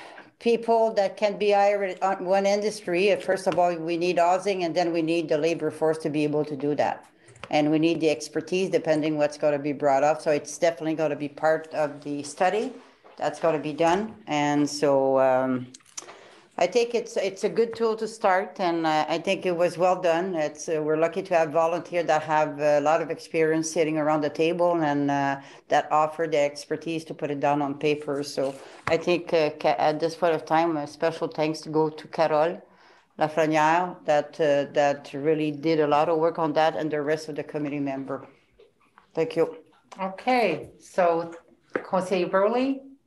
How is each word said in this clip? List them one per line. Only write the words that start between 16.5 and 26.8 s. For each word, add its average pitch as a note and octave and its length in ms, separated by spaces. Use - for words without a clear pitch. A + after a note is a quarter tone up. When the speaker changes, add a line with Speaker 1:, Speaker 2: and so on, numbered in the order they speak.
Speaker 1:
I - 80
think A#3 280
it's, - 220
it's F#3+ 280
a G3+ 40
good A3+ 260
tool A3+ 220
to A3 100
start, G3+ 540
and, E3+ 260
uh, D#3 220
I E3+ 100
think F#3 280
it F3+ 100
was E3 220
well F3+ 220
done. F3 340
It's, D3+ 340
uh, D#3 140
we're D#3 160
lucky E3 240
to F3+ 120
have D#3+ 160
volunteers E3 560
that D#3 180
have D3+ 360
a D3 200
lot D#3 200
of D#3+ 100
experience D#3+ 600
sitting D#3 260
around D3+ 240
the D3 80
table E3+ 540
and, C#3+ 280
uh, C#3 300
that - 220
offer D#3 360
the D3+ 120
expertise D3 680